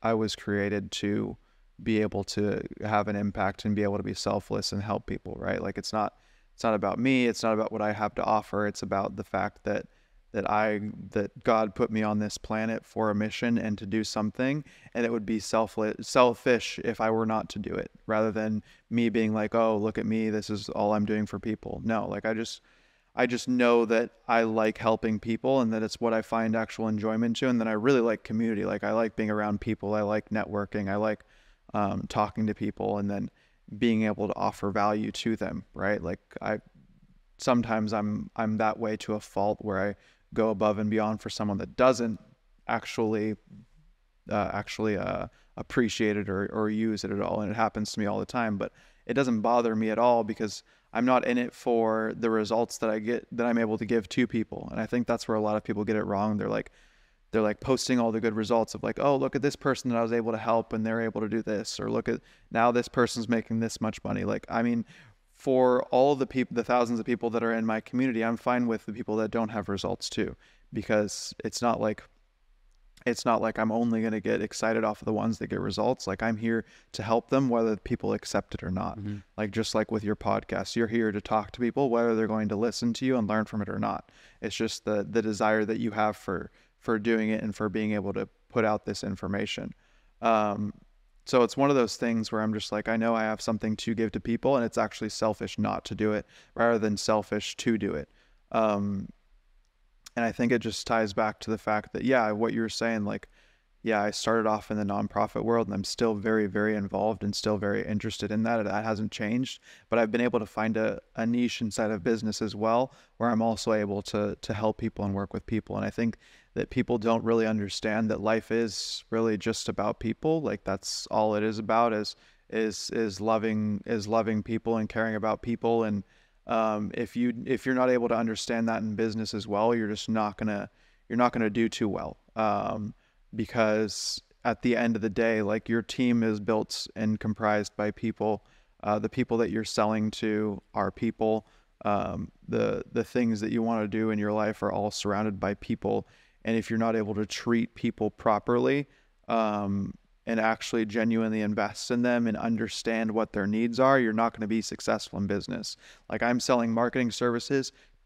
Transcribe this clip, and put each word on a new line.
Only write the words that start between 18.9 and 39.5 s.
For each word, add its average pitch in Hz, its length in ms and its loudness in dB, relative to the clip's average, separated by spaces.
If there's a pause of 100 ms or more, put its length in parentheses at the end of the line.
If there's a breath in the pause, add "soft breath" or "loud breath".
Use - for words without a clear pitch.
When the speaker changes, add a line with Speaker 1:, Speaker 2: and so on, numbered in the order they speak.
Speaker 1:
being 110 260 2
like, 107 220 0
"Oh, 113 220 4
look 107 200 0
at - 80 -2
me. 110 240 0
This 104 200 -2
is 104 200 -4
all 107 240 2
I'm 104 120 2
doing 107 200 0
for 101 140 -8
people." - 460 -6
No, 107 220 0
like, 101 180 -6
I 110 80 0
just, 113 280 -6 (540 soft breath)
I 123 100 4
just 120 220 0
know 120 380 6
that 113 260 2 (160)
I 113 160 6
like 110 340 2
helping 110 400 2
people 120 440 2
and 113 120 2
that 110 80 0
it's 110 200 -4
what 117 120 2
I 110 80 2
find 113 360 0
actual 110 320 -4
enjoyment 110 480 0
to. 135 100 0
And 123 120 2
then 113 100 0
I - 20 0
really 117 300 4
like 113 220 0
community. 110 420 -2
Like, 101 180 -2
I 107 80 0
like 110 240 0
being 107 160 0
around 107 300 0
people. 104 320 -4
I 107 80 0
like 104 280 -2
networking. 101 600 -4
I 98 80 0
like, 107 260 -2 (500 soft breath)
um, 101 360 -2
talking 107 380 0
to 107 60 0
people 104 440 -4
and 101 120 -2
then 101 200 -4 (480 soft breath)
being 110 260 4
able 101 240 0
to 92 80 -2
offer 101 360 -2
value 107 400 0
to 110 240 -2
them, - 280 -6 (100)
right? 101 280 -2
Like, 85 180 -6 (220)
I, 107 180 -2 (800)
sometimes 113 560 2
I'm, 104 420 -2
I'm 110 220 0
that 107 220 0
way 110 180 -2
to - 160 -4
a 104 60 -2
fault 101 420 -2